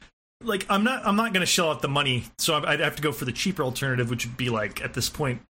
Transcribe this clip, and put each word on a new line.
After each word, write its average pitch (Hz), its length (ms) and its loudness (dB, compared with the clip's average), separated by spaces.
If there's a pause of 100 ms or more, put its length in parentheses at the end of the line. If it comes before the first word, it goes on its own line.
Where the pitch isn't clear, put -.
(420)
like, 208 280 -2
I'm 202 120 4
not, 254 240 2
I'm 202 100 4
not 226 180 2
gonna 180 120 4
shell 165 240 4
out 147 120 -2
the 147 60 -2
money, 135 360 2 (140)
so 165 160 2
I'd, 147 100 0
I'd 147 160 2
have 147 160 0
to 147 60 -6
go 147 100 0
for - 140 -6
the 123 60 -2
cheaper 185 300 0
alternative, 127 480 0
which 117 160 -2
would 120 120 -10
be, 123 100 -2
like, 107 340 -2
at - 120 -6
this 123 160 -2
point, 131 320 -2 (100)